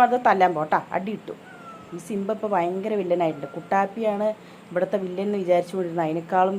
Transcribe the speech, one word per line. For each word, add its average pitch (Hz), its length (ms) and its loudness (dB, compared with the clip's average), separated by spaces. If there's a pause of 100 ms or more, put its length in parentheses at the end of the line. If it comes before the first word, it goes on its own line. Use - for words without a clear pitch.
മണത്ത് 240 260 4
തല്ലാൻ 185 300 6
പോട്ടാ, 156 220 0 (180)
അടി 190 180 -6
കിട്ടും. - 220 -12 (560)
ഈ 175 140 -10
സിംബ 196 200 -4 (100)
ഇപ്പോൾ 208 180 -2
ഭയങ്കര 185 440 0
വില്ലനായിട്ടുണ്ട്. 165 560 0
കുട്ടാപ്പിയാണ് 202 720 0 (440)
ഇവിടുത്തെ 180 340 0
വില്ലൻ 185 220 -4
എന്ന് 208 160 0
വിചാരിച്ചു 175 320 2
കൊണ്ടിരുന്നത്, 170 320 -2
അതിനേക്കാളും 185 500 2